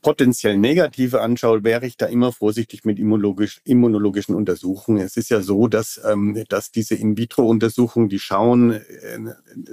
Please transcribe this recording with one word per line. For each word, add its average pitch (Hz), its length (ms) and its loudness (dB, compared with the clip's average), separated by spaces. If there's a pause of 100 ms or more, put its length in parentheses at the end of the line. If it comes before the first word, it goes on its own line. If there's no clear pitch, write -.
potenziell 123 560 2
Negative 127 640 2
anschaue, 113 420 0
wäre 117 240 0
ich 120 100 -10
da 113 100 -2
immer 120 260 0
vorsichtig 110 520 -4
mit 107 140 -2
immunologisch-, 104 640 0
immunologischen 104 720 2
Untersuchungen. 95 640 -2
Es 92 180 -4
ist 113 140 -4
ja 110 100 2
so, 101 280 0
dass, - 360 -4
ähm, 107 440 -2
dass 101 240 -4
diese 110 240 -2
In-vitro-Untersuchungen, 113 1120 0
die 98 100 -4
schauen, 117 540 2
äh, 110 460 -12 (540)